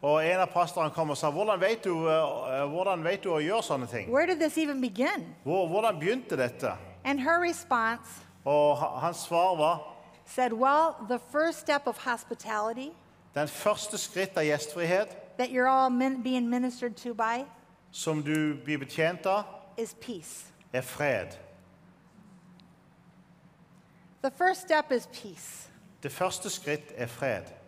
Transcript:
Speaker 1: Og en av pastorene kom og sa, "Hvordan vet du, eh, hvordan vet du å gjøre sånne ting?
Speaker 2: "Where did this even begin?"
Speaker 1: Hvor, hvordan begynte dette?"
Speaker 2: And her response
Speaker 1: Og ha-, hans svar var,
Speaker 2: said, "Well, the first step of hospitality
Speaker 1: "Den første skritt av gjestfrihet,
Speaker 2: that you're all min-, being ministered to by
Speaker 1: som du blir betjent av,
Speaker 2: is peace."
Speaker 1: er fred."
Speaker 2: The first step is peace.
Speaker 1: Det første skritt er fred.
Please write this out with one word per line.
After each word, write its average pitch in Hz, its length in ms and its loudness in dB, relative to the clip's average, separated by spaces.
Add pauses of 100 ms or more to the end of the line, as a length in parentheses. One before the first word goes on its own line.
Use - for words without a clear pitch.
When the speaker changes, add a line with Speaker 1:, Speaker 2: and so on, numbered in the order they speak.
Speaker 1:
Og 147 240 6
en 185 140 4
av 180 120 4
pastorene 165 420 0
kom 156 160 0
og 139 60 0
sa, 156 140 0
"Hvordan 190 300 0
vet 226 240 2
du, 165 240 0
eh, 143 600 2
hvordan 180 360 0
vet 190 200 0
du 196 80 0
å 156 80 2
gjøre 196 220 0
sånne 131 280 -2
ting? 113 220 -6
Speaker 2:
"Where 294 140 4
did 359 120 0
this 311 200 0
even 285 220 0
begin?" 247 540 -2 (100)
Speaker 1:
Hvor, 175 240 2
hvordan 202 300 2
begynte 190 380 -2
dette?" 123 360 0 (320)
Speaker 2:
And 277 160 0
her 330 200 2
response 240 800 -2 (240)
Speaker 1:
Og 147 320 6
ha-, 127 240 -2
hans 165 160 0
svar 175 400 2
var, 156 240 2 (460)
Speaker 2:
said, 254 260 0
"Well, 285 420 4 (140)
the 240 100 0 (140)
first 311 260 2
step 285 280 0
of 240 180 -2
hospitality 233 840 -4 (440)
Speaker 1:
"Den 147 140 0
første - 500 0
skritt 190 380 -2
av 160 80 4
gjestfrihet, 170 720 0 (220)
Speaker 2:
that 247 100 0
you're 254 200 2
all 262 220 6
min-, 254 320 0
being 247 280 0
ministered 247 460 -2
to 240 180 -8
by 226 300 -2 (480)
Speaker 1:
som 151 300 -2
du 151 320 2 (100)
blir 151 140 -2
betjent 160 480 -2
av, 196 160 2 (340)
Speaker 2:
is 226 240 -6
peace." - 440 -12 (280)
Speaker 1:
er 127 80 0
fred." 123 460 -2 (3000)
Speaker 2:
The 269 80 0
first 370 300 2
step 302 320 2
is 233 140 0 (160)
peace. - 460 -16 (340)
Speaker 1:
Det 139 100 -6
første 180 380 -2
skritt - 460 -6
er 120 100 -6
fred. 120 360 -2 (260)